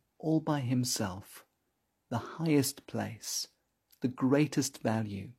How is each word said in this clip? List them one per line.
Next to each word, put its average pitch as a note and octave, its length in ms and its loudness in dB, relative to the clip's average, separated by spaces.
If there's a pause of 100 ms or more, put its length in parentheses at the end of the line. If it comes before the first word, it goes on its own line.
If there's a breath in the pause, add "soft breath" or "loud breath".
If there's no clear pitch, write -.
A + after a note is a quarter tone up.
(180)
all D#3+ 220 2
by D3+ 200 0
himself, A#2+ 840 -2 (640)
the A#2 80 -2
highest D3 680 2
place, G#2+ 640 -6 (540)
the C3+ 60 0
greatest C#3 760 2
value, A2 560 -2